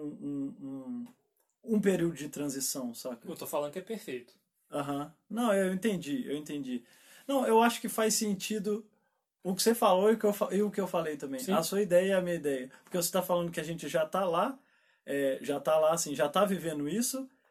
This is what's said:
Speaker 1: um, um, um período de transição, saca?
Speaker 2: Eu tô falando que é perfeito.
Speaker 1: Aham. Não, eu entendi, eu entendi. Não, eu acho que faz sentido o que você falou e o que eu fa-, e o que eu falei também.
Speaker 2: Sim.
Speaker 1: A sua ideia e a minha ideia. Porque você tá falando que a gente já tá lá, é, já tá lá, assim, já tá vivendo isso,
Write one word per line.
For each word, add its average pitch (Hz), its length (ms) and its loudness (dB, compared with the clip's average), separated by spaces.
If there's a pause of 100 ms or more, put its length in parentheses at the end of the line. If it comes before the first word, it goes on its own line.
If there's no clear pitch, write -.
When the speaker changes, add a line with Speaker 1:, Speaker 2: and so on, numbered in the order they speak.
Speaker 1:
um, 143 540 -6
um, 135 1160 -10
um 202 40 4
período 170 360 2
de 147 120 -8
transição, 135 680 -6
saca? 127 340 -10
Speaker 2:
Eu 160 80 -8
tô 143 100 -10
falando 147 260 -2
que 180 60 -10
é 190 40 -8
perfeito. 151 520 -10 (360)
Speaker 1:
Aham. 143 420 -4 (180)
Não, 220 220 0
eu 190 200 2
entendi, 160 540 -2
eu 139 100 -2
entendi. 143 460 -6 (440)
Não, 269 200 2
eu 226 160 8
acho 233 180 2
que 226 80 -6
faz 220 260 0
sentido 214 680 -2 (580)
o 185 120 -2
que - 80 -2
você 226 120 6
falou 202 360 6
e 226 40 4
o 220 40 0
que 220 80 0
eu 202 60 4
fa-, - 220 0
e 202 80 2
o 208 80 0
que 202 100 -2
eu 190 60 0
falei 160 300 -2
também. 135 240 -6
Speaker 2:
Sim. 185 120 -2
Speaker 1:
A 165 100 4
sua 196 200 -2
ideia 180 260 6
e 196 40 2
a 185 80 4
minha 175 160 -2
ideia. 135 340 -4 (120)
Porque - 140 -6
você 170 160 0
tá 180 100 2
falando 175 300 0
que 170 80 -4
a 151 40 -6
gente 165 240 -6
já 160 180 2
tá 190 180 -2
lá, 190 340 0 (480)
é, 139 360 0
já 139 180 -4
tá 156 180 4
lá, 156 140 6
assim, 151 220 -2
já 151 140 2
tá 190 160 4
vivendo 156 440 -2
isso, 247 400 -2 (220)